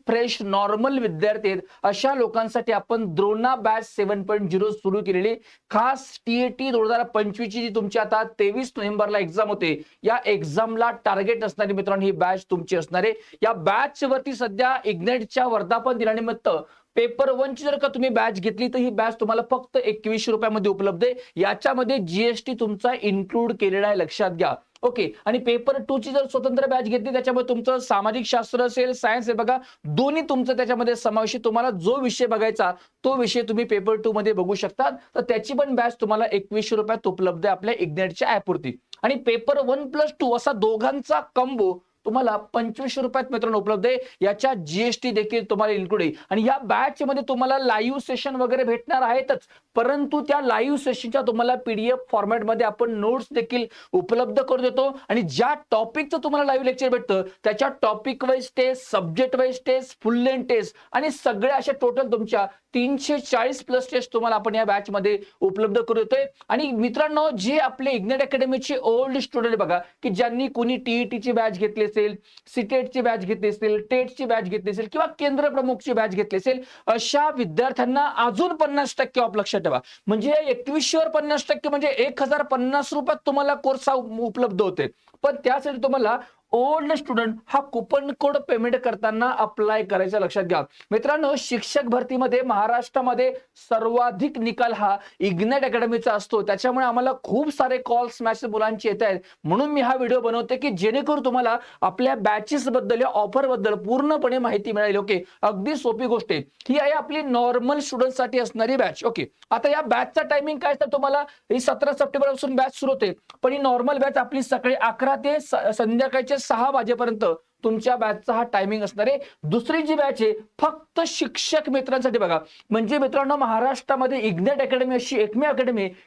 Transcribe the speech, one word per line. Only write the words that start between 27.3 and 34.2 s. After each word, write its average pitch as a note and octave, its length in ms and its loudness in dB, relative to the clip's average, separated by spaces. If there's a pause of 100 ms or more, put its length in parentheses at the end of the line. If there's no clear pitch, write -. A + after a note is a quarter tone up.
तुमचं B3 300 0
सामाजिक G#3+ 480 -2
शास्त्र A#3+ 360 0
असेल, B3+ 300 0
सायन्स A#3 360 0
आहे A#3 80 -2
बघा, A#3 220 0 (260)
दोन्ही C4+ 440 0
तुमचं B3+ 280 0
त्याच्यामध्ये A#3+ 400 0
समावेश A3 380 0
आहे. A#3+ 100 -6
तुम्हाला A#3 260 2
जो G#3 300 0
विषय B3 260 0
बघायचा A3 460 0 (320)
तो C4+ 120 2
विषय A#3+ 260 0
तुम्ही A3+ 220 -2
पेपर G#3+ 300 0
टू A3 180 0
मध्ये G#3 200 0